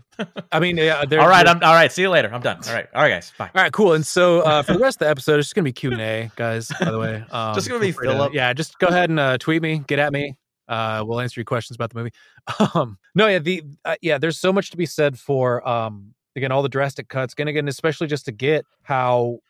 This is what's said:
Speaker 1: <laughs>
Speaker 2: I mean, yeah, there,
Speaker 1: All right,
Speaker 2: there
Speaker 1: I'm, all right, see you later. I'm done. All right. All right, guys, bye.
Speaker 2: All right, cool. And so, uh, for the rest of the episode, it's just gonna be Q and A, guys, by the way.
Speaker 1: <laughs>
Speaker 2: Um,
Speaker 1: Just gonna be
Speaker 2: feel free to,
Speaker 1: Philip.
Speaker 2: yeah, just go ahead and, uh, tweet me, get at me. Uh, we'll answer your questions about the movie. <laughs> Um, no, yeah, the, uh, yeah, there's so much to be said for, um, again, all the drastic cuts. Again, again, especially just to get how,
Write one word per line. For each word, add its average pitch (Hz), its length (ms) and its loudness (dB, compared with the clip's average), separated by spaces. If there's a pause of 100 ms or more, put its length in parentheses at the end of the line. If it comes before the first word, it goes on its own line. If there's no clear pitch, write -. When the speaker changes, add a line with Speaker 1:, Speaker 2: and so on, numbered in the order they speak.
(180)
Speaker 1:
<laughs> - 360 -12
Speaker 2:
I 160 80 0
mean, 175 160 0
yeah, 156 260 0
there, 143 160 2
Speaker 1:
All 151 80 8
right, 175 180 8
Speaker 2:
there 170 100 8
Speaker 1:
I'm, 170 60 -2
all 165 120 6
right, 165 180 6
see 180 120 -2
you 190 60 0
later. 139 240 2
I'm 123 80 -8
done. 107 240 -4
All 117 80 -6
right. 110 220 -6
All 131 80 0
right, 143 60 4
guys, 90 280 -4
bye. 95 160 -10
Speaker 2:
All 185 80 2
right, 170 120 0
cool. 196 200 4
And 156 140 2
so, 175 320 4
uh, 151 240 2
for - 100 -2
the 180 60 2
rest 254 160 2
of - 120 -18
the - 20 4
episode, 147 300 2
it's 147 80 -2
just - 80 -14
gonna 185 100 0
be 127 80 -2
Q 135 180 -6
and 113 100 -4
A, 110 360 -6
guys, 117 420 -6
by 180 120 -2
the 113 80 -4
way. 113 280 -6
Speaker 1:
<laughs> - 40 -20
Speaker 2:
Um, 113 220 -6
Speaker 1:
Just 107 140 -4
gonna 247 140 -6
be 190 100 0
Speaker 2:
feel - 80 -12
free 123 80 -4
to, 135 60 0
Speaker 1:
Philip. 139 200 0
Speaker 2:
yeah, 127 200 0
just 156 260 -8
go 185 80 4
ahead 175 220 2
and, 160 100 0
uh, 131 200 2
tweet 160 220 0
me, 160 260 -2
get 143 120 0
at 147 140 0
me. 143 220 -6 (340)
Uh, 110 360 -4
we'll 117 140 -4
answer 123 200 -6
your 110 60 -8
questions 120 300 -6
about 117 140 -6
the 117 80 -12
movie. 117 140 -6 (360)
<laughs> - 280 -2
Um, 117 220 -2 (160)
no, 208 140 4
yeah, 190 120 2
the, 165 240 -4 (200)
uh, 160 180 -4
yeah, 156 180 0
there's 156 200 -2
so 185 140 2
much 190 180 -2
to 170 60 -12
be 175 80 -2
said 143 340 -2
for, 127 480 -2
um, 110 460 -6 (220)
again, 131 160 -4
all 135 120 2
the 135 60 -2
drastic 135 400 -4
cuts. 131 240 -6
Again, 147 160 -4
again, 147 180 -2
especially 151 400 -4
just 143 180 -6
to 113 60 -8
get 135 340 -2 (180)
how, 123 560 0 (100)